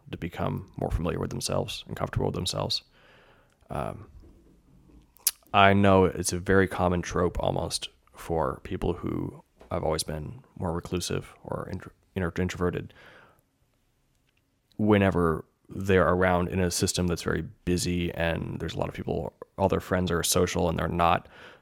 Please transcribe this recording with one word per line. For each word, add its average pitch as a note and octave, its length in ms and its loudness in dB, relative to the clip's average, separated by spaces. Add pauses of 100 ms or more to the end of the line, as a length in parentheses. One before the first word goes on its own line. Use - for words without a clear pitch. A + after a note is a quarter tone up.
(100)
to F#2 60 -10
become F#2 600 -6
more - 140 -4
familiar E2 280 -2
with F#2 120 -4
themselves F#2 560 -4
and - 100 -10
comfortable - 300 -4
with G1+ 80 -2
themselves. - 480 -4 (880)
Um, C#2 360 -8 (1500)
I G2 180 10
know G2 320 8
it's F2+ 280 0
a F2+ 60 -2
very F#2+ 280 4
common F2+ 360 0
trope F2 380 -2
almost - 480 -4 (260)
for D2+ 500 -4
people F2+ 300 -4
who - 480 -6 (280)
have F2 140 -4
always D#2 180 0
been D2+ 400 -10 (160)
more F2 140 -4
reclusive F2+ 640 -6 (100)
or - 280 -8
intro-, F#2 200 -12 (220)
inter-, F#2 280 -4
introverted. F2+ 500 -4 (1800)
Whenever G2 680 4 (240)
they're F#2+ 400 2
around F2+ 400 2
in F#2 120 -2
a F2+ 100 2
system F2+ 360 0
that's E2+ 160 -2
very E2 220 -2 (200)
busy F2 480 0
and E2 480 -4
there's E2 140 -6
a - 40 -8
lot - 100 -2
of - 60 -10
people, - 380 -6 (240)
all F#2+ 120 4
their F2+ 120 0
friends F#2 300 0
are E2+ 120 0
social F2+ 460 2
and E2 100 -2
they're E2+ 100 -2
not, E2+ 400 2 (340)